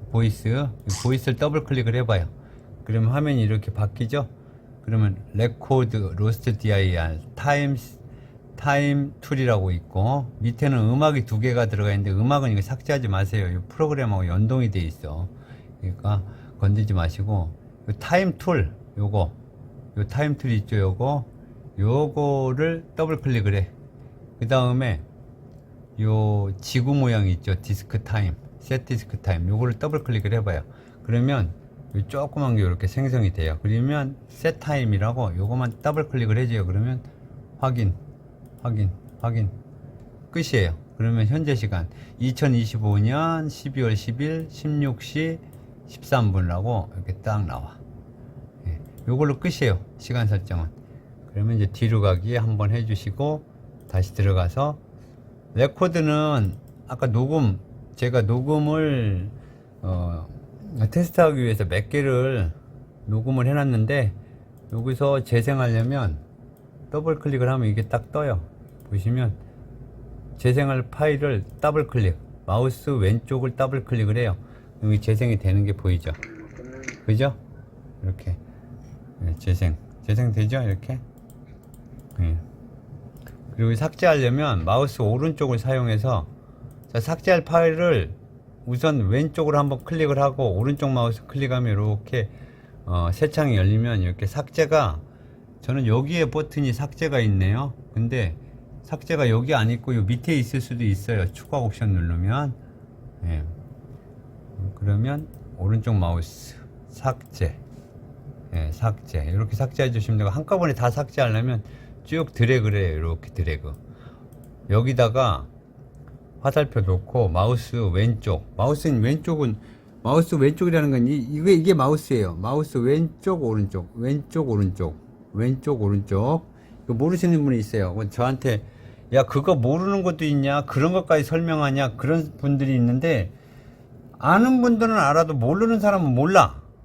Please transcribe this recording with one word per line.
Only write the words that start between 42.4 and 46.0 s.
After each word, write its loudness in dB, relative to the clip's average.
년 2
십이월 -2
십일 -4
십육 -2
시 -4
십삼 0